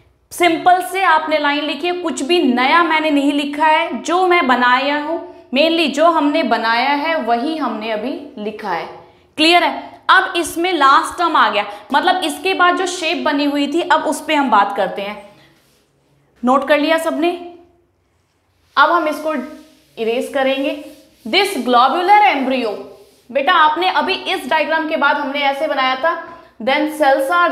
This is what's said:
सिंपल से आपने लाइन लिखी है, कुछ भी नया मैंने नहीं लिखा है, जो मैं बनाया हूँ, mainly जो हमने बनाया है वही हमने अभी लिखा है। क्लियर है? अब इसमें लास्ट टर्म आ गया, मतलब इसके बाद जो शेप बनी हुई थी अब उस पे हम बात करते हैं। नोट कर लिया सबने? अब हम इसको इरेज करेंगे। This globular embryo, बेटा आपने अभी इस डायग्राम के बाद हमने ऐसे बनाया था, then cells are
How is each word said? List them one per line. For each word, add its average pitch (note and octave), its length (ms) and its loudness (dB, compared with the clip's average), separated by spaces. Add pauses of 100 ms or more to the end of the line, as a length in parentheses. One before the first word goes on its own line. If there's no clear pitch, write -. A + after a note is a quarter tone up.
(320)
सिंपल F4 500 2
से F#4 220 -4
आपने D#4 340 2
लाइन D4 260 0
लिखी D#4+ 240 -4
है, F4+ 60 0
कुछ E4+ 300 -6
भी E4+ 200 2
नया C4 400 4
मैंने D#4 280 0
नहीं C#4+ 220 0
लिखा D4 320 -2
है, D#4+ 360 0
जो F#4 260 0
मैं F4 200 2
बनाया C4 560 2
हूँ, E4 320 -8 (180)
mainly D#4+ 400 2
जो D#4 120 2
हमने D#4+ 380 2
बनाया A#3 460 0
है D4 260 -2
वही B3 420 -2
हमने A3+ 340 -6
अभी A3 200 -4 (260)
लिखा G#3 320 -10
है। E3+ 160 -4 (520)
क्लियर E4+ 260 4
है? - 460 -6
अब F#4 280 4
इसमें E4+ 360 -4
लास्ट D4 440 4
टर्म E4+ 180 0
आ A#3+ 140 4
गया, G3+ 160 -2 (280)
मतलब F4+ 300 2
इसके E4 300 -4
बाद F4 220 2
जो F#4 100 -2
शेप D#4+ 400 -4
बनी D4 200 0
हुई C#4+ 220 -2
थी D#4 140 -2
अब D#4 220 0
उस D4+ 220 -6
पे D4+ 100 0
हम C#4 140 0
बात G3+ 280 2
करते G3 240 -4
हैं। G3+ 280 -10 (1160)
नोट C4 220 2
कर D4 120 4
लिया D#4+ 180 2
सबने? D#4+ 340 -2 (1500)
अब D#4 140 4
हम E4 160 0
इसको D4+ 260 -4 (680)
इरेज A#3 320 -4
करेंगे। C4+ 400 -2 (540)
This F#4+ 300 0
globular C#4+ 720 4
embryo, C4 440 0 (600)
बेटा C#4+ 220 0
आपने E4 360 2
अभी F#4 240 -2
इस F4+ 360 -6
डायग्राम D#4 400 0
के D#4+ 80 -2
बाद C#4+ 200 2
हमने C#4 220 -6
ऐसे C#4 280 -2
बनाया C4 280 0
था, - 380 -4 (300)
then D4+ 260 0 (120)
cells C#4 300 2
are F4 200 2